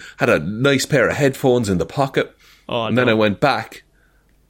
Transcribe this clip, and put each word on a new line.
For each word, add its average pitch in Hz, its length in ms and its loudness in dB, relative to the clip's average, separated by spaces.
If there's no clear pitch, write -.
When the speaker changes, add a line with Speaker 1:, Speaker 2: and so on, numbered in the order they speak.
Speaker 1:
Had 127 140 0
a 95 80 4
nice 120 480 0
pair 117 220 2
of 85 80 -2
headphones 127 520 0
in 95 100 0
the 98 80 -2
pocket. - 480 -4
Speaker 2:
Oh, 117 180 -4
Speaker 1:
And 113 100 -2
then 123 100 2
Speaker 2:
no. 117 60 4
Speaker 1:
I - 20 2
went 107 260 2
back, 120 440 -2